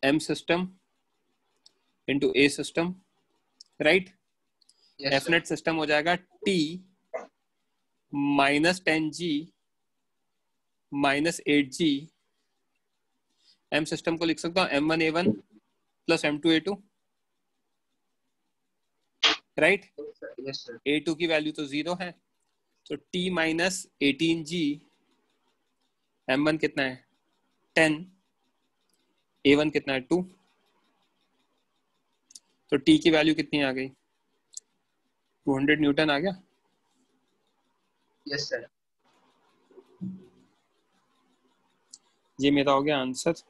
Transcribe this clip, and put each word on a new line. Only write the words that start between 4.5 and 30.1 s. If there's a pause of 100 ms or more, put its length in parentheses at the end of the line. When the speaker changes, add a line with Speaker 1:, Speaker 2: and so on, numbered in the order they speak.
Speaker 2:
यस,
सर।
Speaker 1:
एफ
नेट
सिस्टम
हो
जाएगा (300)
T (1800)
minus
टेन
जी (1600)
माइनस
एट
जी। (1800)
M
सिस्टम
को
लिख
सकता
हूँ
एम
वन
ए
वन
प्लस
एम
टू
ए
टू, (2750)
right? (540)
Speaker 2:
Yes,
sir।
Speaker 1:
ए
टू
की
वैल्यू
तो
ज़ीरो
है, (760)
तो
T (140)
minus (280)
eighteen
जी, (1500)
एम
वन
कितना
है? (800)
टेन, (1500)
ए
वन
कितना
है?
टू। (2500)